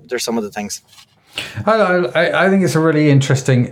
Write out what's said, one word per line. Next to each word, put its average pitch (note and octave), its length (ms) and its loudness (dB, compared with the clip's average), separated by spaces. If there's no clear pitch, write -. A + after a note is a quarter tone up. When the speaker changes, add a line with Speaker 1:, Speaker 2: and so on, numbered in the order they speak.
Speaker 1:
there's A#2+ 180 -6
some A#2 140 -4
of A2 60 -4
the G2+ 80 -10
things. G#2 300 -12
Speaker 2:
I, G#3 60 0
I, F3+ 760 0
I F#3+ 40 2
think G3 140 2
it's D3+ 120 -2
a D#3+ 40 2
really D#3 300 2
interesting C3+ 640 2